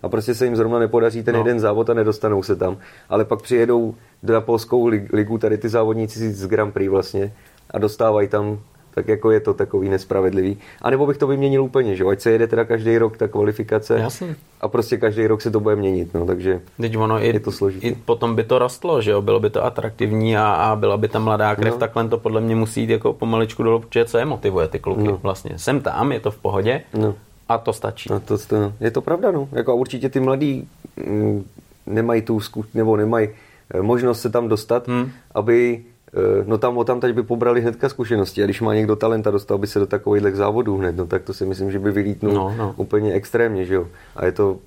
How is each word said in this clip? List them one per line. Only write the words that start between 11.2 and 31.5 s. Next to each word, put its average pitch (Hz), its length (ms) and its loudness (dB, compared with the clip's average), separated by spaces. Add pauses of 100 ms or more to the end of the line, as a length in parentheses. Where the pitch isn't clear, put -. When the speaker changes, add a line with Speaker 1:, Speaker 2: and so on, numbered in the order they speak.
Speaker 1:
vyměnil 135 360 2
úplně, 127 320 0
že 92 80 0
jo? 92 60 2
Ať 98 120 0
se 117 100 4
jede 113 160 4
teda 113 180 2
každý 113 320 2
rok 113 200 2
ta 107 100 0
kvalifikace 107 720 0
Speaker 2:
Jasně. 147 360 -4 (260)
Speaker 1:
a - 60 -4
prostě 123 300 0
každý 110 300 2
rok 107 140 2
se 117 100 -4
to 107 80 2
bude 107 160 2
měnit, 92 380 0
no, 85 120 -2
takže 90 340 0 (220)
Speaker 2:
Teď 113 160 -2
ono 110 260 0
i, 113 40 4
Speaker 1:
je 110 120 2
to 104 120 -6
složitý. 98 360 -2
Speaker 2:
i 117 80 -2 (100)
potom 117 300 0
by 117 80 0
to 127 160 2
rostlo, 127 420 0
že 104 100 0
jo? 101 100 4
Bylo 104 180 2
by 107 100 2
to 104 160 0
atraktivní 110 720 -2
a, 107 160 2
a 104 220 2
byla 101 220 0
by 107 100 0
ta 110 120 -2
mladá 107 360 2
krev, 110 180 0
Speaker 1:
No. 120 60 -4
Speaker 2:
takhle 113 280 -2
to 113 100 0
podle 110 240 -2
mě 113 140 0
musí 113 260 0
jít 113 80 -2
jako 113 240 0
pomaličku 113 500 -2
dolů, 113 160 4
protože 117 260 0
co 117 120 -2
je 120 80 2
motivuje 98 420 -2
ty - 120 -6
kluky 98 240 -2
Speaker 1:
No. 101 200 0
Speaker 2:
vlastně? - 340 -4
Sem 131 240 -2
tam, 131 300 -2
je 117 80 -2
to 107 120 -2
v - 60 -12
pohodě 101 440 0 (120)
Speaker 1:
No. 107 220 0 (340)
Speaker 2:
a 117 80 2
to - 160 -2
stačí. - 380 -8
Speaker 1:
No 101 80 0
to, 107 180 -2
to, 104 420 0
je 113 120 0
to 127 100 -2
pravda, 190 300 0
no. 139 200 -2
Jako 123 200 -2
a 120 40 4
určitě 127 340 -2
ty 135 100 -2
mladí, 135 480 0 (400)
mm, 104 380 -2 (420)